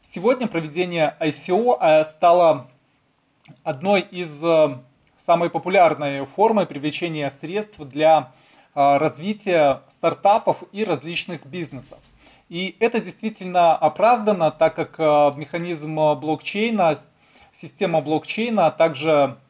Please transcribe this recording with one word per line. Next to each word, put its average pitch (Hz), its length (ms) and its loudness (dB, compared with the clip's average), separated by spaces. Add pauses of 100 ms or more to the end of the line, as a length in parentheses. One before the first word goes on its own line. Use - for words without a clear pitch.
Сегодня 240 460 -2
проведение 165 720 -4
I 160 120 -2
C - 200 -6
O, 240 280 2
э, 156 260 4
стало 165 600 2 (960)
одной 180 380 -2
из, 160 420 -12
э, 156 360 2 (380)
самой 170 320 0
популярной 156 760 0
формой 202 420 0
привлечения 147 640 -6
средств 202 480 -10
для, 147 540 2 (420)
э, 143 220 4
развития 156 920 0
стартапов 180 840 0
и 208 120 -4
различных 165 640 -8
бизнесов. 139 540 -14 (480)
И 180 320 -8
это 226 200 0
действительно 180 760 0
оправдано, 202 760 2
так 160 240 0
как, 156 240 -8
э, 147 380 2
механизм, 156 640 -8
э, 151 160 2
блокчейна, 160 800 -2
с-, - 120 -20 (440)
система 165 480 -4
блокчейна, 170 680 -2
а 156 60 4
также 147 680 0 (120)